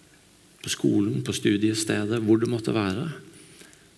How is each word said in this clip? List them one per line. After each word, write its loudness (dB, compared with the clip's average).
på -6
skolen, 0
på -4
studiestedet, 0
hvor 6
det 0
måtte -2
være, -2